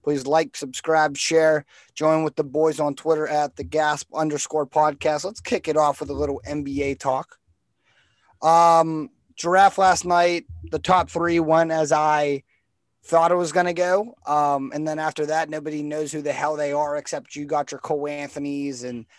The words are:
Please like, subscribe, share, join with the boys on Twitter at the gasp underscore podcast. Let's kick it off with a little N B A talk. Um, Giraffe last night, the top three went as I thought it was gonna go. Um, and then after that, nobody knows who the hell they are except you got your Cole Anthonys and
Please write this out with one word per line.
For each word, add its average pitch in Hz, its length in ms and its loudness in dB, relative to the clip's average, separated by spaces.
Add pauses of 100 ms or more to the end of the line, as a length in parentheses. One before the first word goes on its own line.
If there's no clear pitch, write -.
Please 143 240 -2
like, 156 300 0
subscribe, 151 640 -2
share, 156 480 2 (280)
join 156 300 2
with 151 120 -6
the 156 80 0
boys 151 360 0
on 147 140 -2
Twitter 156 340 -2
at 147 280 -2
the 143 80 -10
gasp 151 500 -2
underscore 151 520 -2
podcast. 151 580 0
Let's 202 180 -10
kick - 260 -4
it 151 80 0
off 147 240 2
with 143 80 -10
a 143 60 -8
little 139 320 -4
N 147 160 -6
B 139 220 -4
A 139 100 -2
talk. 135 420 -4 (1040)
Um, 165 680 4 (260)
Giraffe 185 400 4
last 185 300 2
night, 175 400 2 (240)
the 156 80 -2
top 180 320 2
three 170 280 0
went 160 320 4
as 160 220 0
I 151 520 2 (600)
thought 165 280 4
it - 20 2
was 175 160 0
gonna 175 220 0
go. 185 420 0 (120)
Um, 143 460 0
and 151 140 -6
then 156 140 -4
after 156 260 -4
that, 156 240 -2
nobody 151 320 -8
knows 147 300 -6
who 151 100 -8
the 143 100 -4
hell 151 220 -2
they 147 180 -4
are 147 240 -2
except - 380 -10
you 147 120 -10
got 147 260 -2
your 135 80 -12
Cole 147 240 -4
Anthonys 143 800 -8
and 120 220 -10 (120)